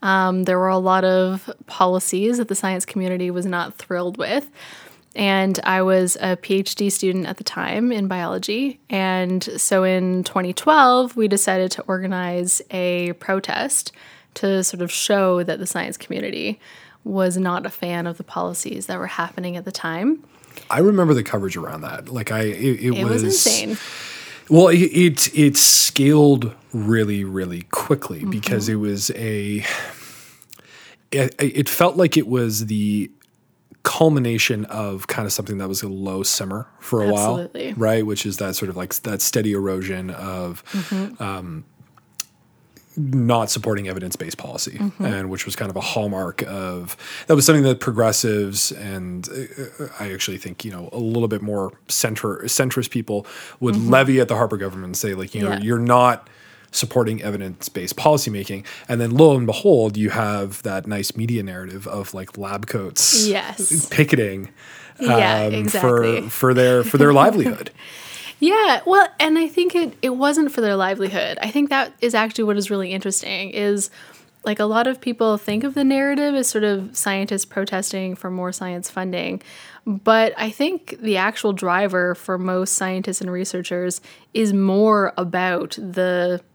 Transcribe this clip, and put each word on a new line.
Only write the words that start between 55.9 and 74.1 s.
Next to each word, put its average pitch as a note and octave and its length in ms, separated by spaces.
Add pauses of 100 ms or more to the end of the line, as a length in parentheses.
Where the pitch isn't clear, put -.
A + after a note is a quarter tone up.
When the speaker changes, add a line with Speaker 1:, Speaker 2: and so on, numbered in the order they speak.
Speaker 2:
supporting A2 500
evidence-based F#2+ 760
policymaking." G#2 680 (240)
And A#2+ 120
then A#2 100
lo C#3+ 260
and B2 80
behold, A2 520
you G#2+ 140
have G#2 520
that F#2+ 240
nice G2+ 300
media A2+ 260
narrative F#2+ 460
of, G2 260
like, F#2+ 240
lab G2+ 300
coats G#3+ 580
Speaker 1:
Yes. G3+ 640
Speaker 2:
picketing, G2+ 600 (500)
Speaker 1:
Yeah, A#2+ 460
Speaker 2:
um, G#2+ 80
Speaker 1:
exactly. A2+ 640
Speaker 2:
for, A2 100
for B2+ 240
their, B2+ 300
for A#2 120
their D3 160
Speaker 1:
<laughs> C#3 120
Speaker 2:
livelihood. G#3+ 480 (680)
Speaker 1:
Yeah, F#4 440
well, F#4+ 240 (120)
and D#4 180
I E4 100
think F4 260
it, E4 280
it C4 80
wasn't C#4+ 400
for B3 100
their G#3 140
livelihood. F#3+ 680
I G#3+ 100
think C#4+ 200
that C4+ 300
is A#3 140
actually A3 300
what G#3 140
is G3 100
really F#3+ 240
interesting F#3+ 580
is, G3+ 400 (520)